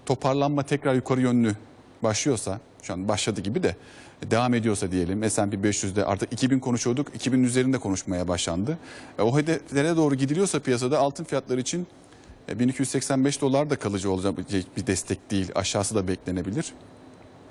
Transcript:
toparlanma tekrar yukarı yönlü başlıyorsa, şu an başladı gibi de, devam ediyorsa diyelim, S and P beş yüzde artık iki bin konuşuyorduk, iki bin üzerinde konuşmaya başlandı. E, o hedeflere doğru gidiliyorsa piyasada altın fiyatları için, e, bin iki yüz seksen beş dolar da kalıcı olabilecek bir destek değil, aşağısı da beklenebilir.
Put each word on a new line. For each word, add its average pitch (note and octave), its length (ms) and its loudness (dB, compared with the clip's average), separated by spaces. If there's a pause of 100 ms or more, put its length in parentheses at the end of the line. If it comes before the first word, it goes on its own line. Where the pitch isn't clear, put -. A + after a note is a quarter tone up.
toparlanma C#3+ 580 2
tekrar C#3 300 0
yukarı B2+ 280 2
yönlü A#2+ 340 4 (480)
başlıyorsa, G#2+ 560 0 (240)
şu G2 100 -8
an F#2+ 140 -6
başladı G#2 340 0
gibi C3+ 220 -2
de, F2+ 120 0 (560)
devam A#2+ 220 4
ediyorsa G#2+ 380 0
diyelim, F#2 380 0
S G#2+ 120 0
and G2+ 100 0
P G2+ 120 -2
beş G#2 200 2
yüzde G2 220 0
artık - 280 -2
iki B2 180 0
bin C3+ 80 4
konuşuyorduk, B2+ 560 0
iki A#2+ 180 -2
bin B2+ 100 4
üzerinde B2+ 340 2
konuşmaya F#2 500 -2
başlandı. F#2 500 -2 (420)
E, - 20 2
o A#2+ 180 4
hedeflere D3+ 560 0
doğru D3+ 200 4
gidiliyorsa D3 440 0
piyasada B2+ 400 0
altın C#3 240 0
fiyatları C3 360 -2
için, E3+ 280 -4 (600)
e, G2+ 100 -4
bin B2 80 4
iki C3+ 140 0
yüz B2+ 80 -2
seksen C3+ 360 0
beş C#3+ 160 0
dolar C#3 280 2
da C#3 60 0
kalıcı G2 360 -2
olabilecek F#2 560 -2 (100)
bir F#2+ 100 -4
destek - 440 -2
değil, F#2+ 240 0
aşağısı G2+ 400 0
da F#2+ 120 0
beklenebilir. F#2 680 -4 (760)